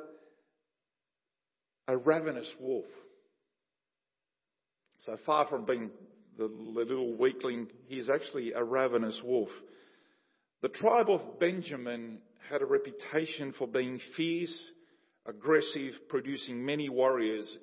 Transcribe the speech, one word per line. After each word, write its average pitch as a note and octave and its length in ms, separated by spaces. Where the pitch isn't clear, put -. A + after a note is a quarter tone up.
a B2+ 120
ravenous D3+ 500
wolf. B2+ 280
So A2 220
far D3+ 220
from A#2+ 180
being A2+ 240
the, A2 100
the A2 320
little B2 340
weakling, B2 520
he C3+ 80
is A#2+ 120
actually C3 440
a A#2+ 120
ravenous A#2+ 580
wolf. B2 280
The - 60
tribe A3+ 420
of - 280
Benjamin B2 840
had C#3+ 140
a C#3 40
reputation C#3 920
for C3+ 80
being B2+ 340
fierce, E3 400
aggressive, C3+ 640
producing C3 560
many D3 240
warriors A#2+ 760